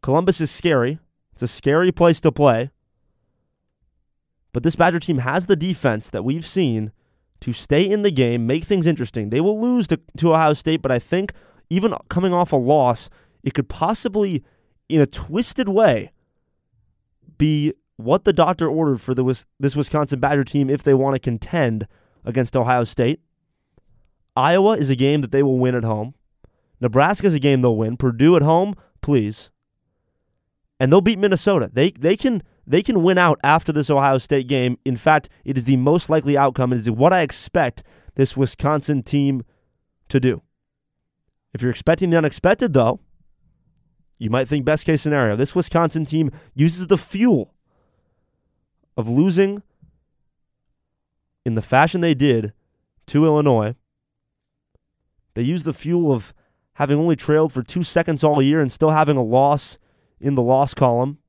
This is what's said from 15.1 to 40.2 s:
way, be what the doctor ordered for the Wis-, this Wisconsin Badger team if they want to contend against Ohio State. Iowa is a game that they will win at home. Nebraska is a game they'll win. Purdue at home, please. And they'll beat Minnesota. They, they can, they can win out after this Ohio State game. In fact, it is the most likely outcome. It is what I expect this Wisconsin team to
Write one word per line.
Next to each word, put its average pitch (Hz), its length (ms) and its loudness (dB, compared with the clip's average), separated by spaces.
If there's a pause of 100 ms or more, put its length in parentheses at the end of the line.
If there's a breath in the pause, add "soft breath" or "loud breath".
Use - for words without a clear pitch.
way, 190 440 2 (1200)
be 151 380 0 (220)
what 131 260 -2
the 202 100 2
doctor 165 360 0
ordered 143 320 -2
for 131 140 -4
the 127 100 -2
Wis-, 127 220 -4 (120)
this 139 160 -2
Wisconsin 147 460 -2
Badger 139 240 0
team 139 260 -2
if 143 140 -4
they 139 100 4
want 135 220 0
to 127 40 -4
contend 117 680 -4 (360)
against 120 320 -4
Ohio 123 280 0
State. 127 360 -2 (1160)
Iowa 185 400 2
is 139 140 -2
a 135 60 2
game 139 260 0
that 120 100 -6
they 139 100 2
will 131 160 2
win 127 160 0
at 117 100 -4
home. 113 300 -6 (680)
Nebraska 143 460 0
is 175 80 2
a 147 60 0
game 135 220 2
they'll 120 140 2
win. 110 200 -4
Purdue 131 400 2
at 151 60 4
home, 170 340 0 (240 soft breath)
please. 110 500 -2 (1300)
And 131 120 2
they'll 185 80 8
beat 202 180 0
Minnesota. 190 540 0
They, 147 180 0
they 160 260 -2
can, 233 240 -2 (240)
they 165 200 0
can 214 180 0
win 180 160 2
out 170 240 2
after 156 300 2
this 147 180 -2
Ohio 139 280 4
State 135 280 -2
game. 123 380 -2
In 127 120 -2
fact, 151 320 2 (160)
it 131 140 -4
is 120 60 -4
the 135 120 2
most 143 320 0
likely 143 300 0
outcome. 127 340 0
It 123 40 0
is 113 120 -4
what 123 240 2
I 180 100 2
expect - 600 -4 (320 soft breath)
this 135 220 0
Wisconsin 143 680 -2
team 139 400 -2 (640)
to 139 120 2